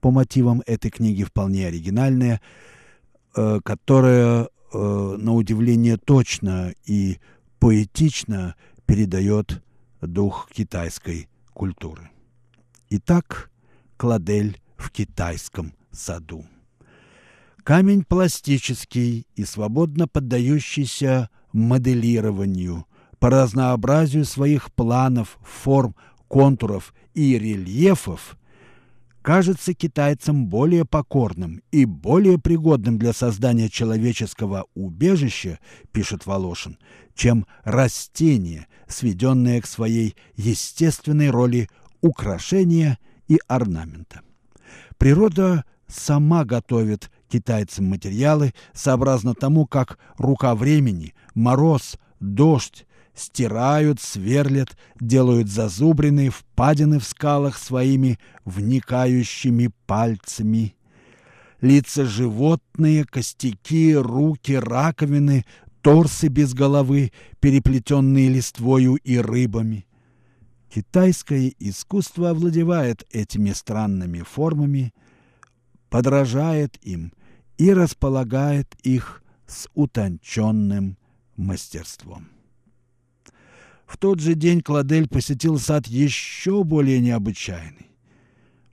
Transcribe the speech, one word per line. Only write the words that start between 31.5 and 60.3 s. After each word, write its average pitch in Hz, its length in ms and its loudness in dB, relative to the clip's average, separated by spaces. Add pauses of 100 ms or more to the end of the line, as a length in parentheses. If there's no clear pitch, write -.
и 147 140 4
более 135 560 2
пригодным 151 580 2
для 117 140 0
создания 117 560 0
человеческого 110 1040 -4
убежища, 98 840 -2 (320)
пишет 101 340 -6
Волошин, 92 520 -6 (380)
чем 117 300 2 (200)
растение, 120 1040 -2 (200)
сведенное 123 720 0
к - 80 -10
своей 113 480 -4 (220)
естественной 147 920 0
роли 120 380 0 (300)
украшения 160 1000 0 (300)
и 160 100 6 (120)
орнамента. 85 720 -6 (760)
Природа 175 680 4 (220)
сама 151 580 2
готовит 110 640 -2 (160)
китайцам 104 640 -2
материалы 123 640 0 (180)
сообразно 127 640 0
тому, 151 340 2
как - 320 -4 (180)
рука 127 380 0
времени, 113 580 0 (200)
мороз, 131 640 0 (240)
дождь 120 640 0 (280)
стирают, 135 840 0
сверлят, 135 800 -2 (220)
делают 120 500 4
зазубрины, 139 800 2
впадины 147 680 0
в 117 60 -4
скалах 143 540 -2
своими 131 640 0 (260)
вникающими 120 1300 0 (140)
пальцами. 110 920 -2 (840)